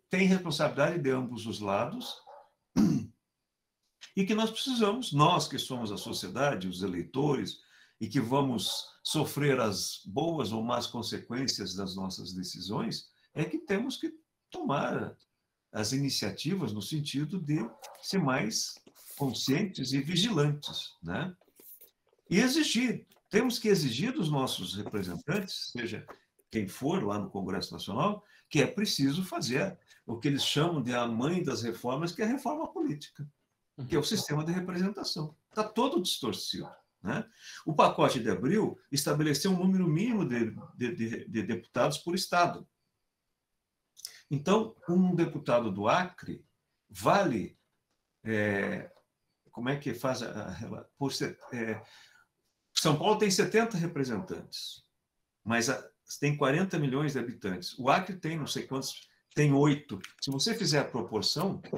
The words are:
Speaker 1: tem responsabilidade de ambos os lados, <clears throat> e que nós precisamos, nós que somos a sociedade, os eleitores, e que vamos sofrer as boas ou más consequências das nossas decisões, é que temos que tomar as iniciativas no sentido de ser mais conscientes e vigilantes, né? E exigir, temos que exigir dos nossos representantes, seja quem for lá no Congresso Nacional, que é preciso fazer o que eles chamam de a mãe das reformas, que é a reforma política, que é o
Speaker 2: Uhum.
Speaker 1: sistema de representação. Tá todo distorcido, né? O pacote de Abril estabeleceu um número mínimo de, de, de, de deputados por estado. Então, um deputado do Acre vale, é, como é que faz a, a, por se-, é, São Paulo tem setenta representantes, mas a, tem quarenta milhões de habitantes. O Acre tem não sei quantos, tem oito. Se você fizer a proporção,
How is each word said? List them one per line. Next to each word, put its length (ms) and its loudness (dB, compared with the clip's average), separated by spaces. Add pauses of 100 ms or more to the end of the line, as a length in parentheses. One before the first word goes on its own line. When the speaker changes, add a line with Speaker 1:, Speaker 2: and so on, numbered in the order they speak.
Speaker 1:
tem 200 6
responsabilidade 720 4
de 100 2
ambos 360 -2
os 120 -4
lados, 560 -2 (640)
<clears throat> 1400 -2
e 80 4
que 100 0
nós 160 2
precisamos, 640 0
nós 360 6
que 100 -6
somos 320 -4
a 60 -6
sociedade, 720 -2
os 140 -6
eleitores, 760 -2 (420)
e 80 -6
que 120 0
vamos 680 0 (160)
sofrer 560 2
as 480 -2
boas 460 0
ou 100 -2
más 240 0
consequências 880 -4
das 220 -6
nossas 360 -8
decisões, 760 -6 (260)
é 100 -2
que 140 -6
temos 380 -4
que 180 -8 (360)
tomar 680 -4 (560)
as 200 -4
iniciativas 800 -2
no 80 -6
sentido 600 -4
de 280 -2 (320)
ser 180 -2
mais 560 0 (420)
conscientes 760 -2
e 80 2
vigilantes, 1000 0
né? 320 -4 (960)
E 80 4
exigir, 680 2 (240)
temos 300 2
que 80 -2
exigir 460 2
dos 180 0
nossos 460 -2
representantes, 960 -4
seja 340 -6 (460)
quem 160 0
for 340 -2
lá 160 -2
no 120 -6
Congresso 420 -4
Nacional, 500 -2 (260)
que 140 4
é 40 4
preciso 580 0
fazer 540 -2 (280)
o 120 -6
que 100 0
eles 160 2
chamam 380 2
de 120 -2
a 120 2
mãe 360 0
das 200 -2
reformas, 500 -4
que 100 -4
é 20 0
a 40 2
reforma 440 -2
política, 560 -6 (600)
que 60 -2
é 40 4
o 20 2
Speaker 2:
Uhum. 60 0
Speaker 1:
sistema 380 0
de 80 -2
representação. 840 -4 (180)
Tá 80 0
todo 400 0
distorcido, 680 -4 (320)
né? 260 -4 (380)
O 80 0
pacote 460 6
de 100 0
Abril 480 2 (120)
estabeleceu 640 2
um 60 4
número 280 4
mínimo 400 2
de, 240 0 (260)
de, 180 -2
de, 340 -4
de 140 -2
deputados 560 0
por 160 -4
estado. 520 2 (1600)
Então, 440 2 (140)
um 260 6
deputado 560 2
do 180 0
Acre 560 -2 (440)
vale, 680 2 (680)
é, 640 0 (600)
como 180 -6
é 80 0
que 180 -4
faz 280 -2
a, 280 -8
a, 340 -10 (140)
por 140 -2
se-, 260 -6 (140)
é, 300 -4 (920)
São 240 4
Paulo 200 4
tem 120 4
setenta 460 4
representantes, 1080 -4 (600)
mas 240 2
a, 140 -2 (380)
tem 160 2
quarenta 420 2
milhões 340 0
de 60 -2
habitantes. 600 -6
O 120 -2
Acre 260 2
tem 220 -6
não 80 -6
sei 200 -6
quantos, 420 -8 (260)
tem 180 6
oito. 460 4 (220)
Se 100 -4
você 240 0
fizer 260 2
a 40 2
proporção, 800 -2 (160)